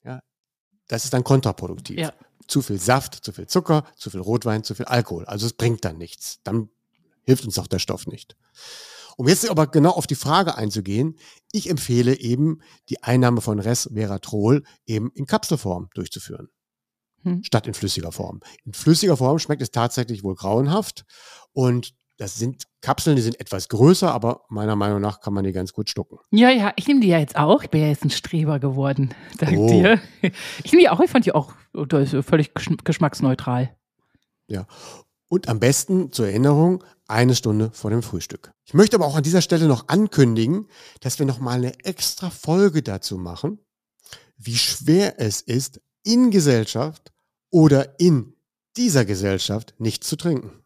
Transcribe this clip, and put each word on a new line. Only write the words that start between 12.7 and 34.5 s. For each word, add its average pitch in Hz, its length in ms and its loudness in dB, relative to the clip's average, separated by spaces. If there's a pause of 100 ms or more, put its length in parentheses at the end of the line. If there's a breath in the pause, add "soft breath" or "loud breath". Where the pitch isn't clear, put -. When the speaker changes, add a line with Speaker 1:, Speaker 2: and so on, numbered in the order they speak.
Speaker 1:
die 135 120 -8
Einnahme 120 400 2
von 104 180 -4
Resveratrol 107 1000 -2 (240 soft breath)
eben 110 300 -6
in 147 100 -8
Kapselform 92 680 -4
durchzuführen, - 540 -14 (760)
Speaker 2:
Hm. 180 200 -4
Speaker 1:
statt - 220 -2
in 107 80 -8
flüssiger 87 380 -6
Form. 92 300 -12 (240 soft breath)
In 101 80 -16
flüssiger 165 440 2
Form 131 220 2
schmeckt 147 220 -4
es 113 100 -10
tatsächlich 117 520 -4
wohl 95 120 -4
grauenhaft 139 680 -2 (480 soft breath)
und 123 400 0 (240)
das 104 180 -12
sind 120 300 -8 (160)
Kapseln, - 340 0
die 127 60 2
sind 117 180 -4
etwas - 300 -10
größer, 151 440 4
aber 117 360 -4
meiner 107 260 -2
Meinung 101 260 0
nach 104 200 -4
kann 101 120 -6
man 98 120 -4
die 95 80 -4
ganz 92 200 -6
gut - 160 -8
schlucken. - 280 -10 (140)
Speaker 2:
Ja, 233 180 6
ja, 214 260 2
ich - 120 -6
nehme 277 120 4
die 214 80 4
ja 170 120 4
jetzt 147 160 -2
auch. 160 280 4
Ich - 60 -14
bin 156 120 2
ja 151 60 2
jetzt 147 180 0
ein 147 40 2
Streber 156 500 -2
geworden, 135 540 -2 (120)
<laughs> - 140 -20
dank 147 180 0
Speaker 1:
Oh. 107 120 4
Speaker 2:
dir. 185 320 6 (640 loud breath)
Ich - 100 -4
nehme 349 100 10
die - 60 8
auch, 170 100 0
ich 359 100 4
fand 247 160 2
die 180 80 0
auch, - 200 0 (200)
das 139 400 0
ist 143 140 -2
völlig 151 260 2
geschm-, - 300 -4
geschmacksneutral. 131 920 -2 (720)
Speaker 1:
Ja, 98 200 -10 (600 loud breath)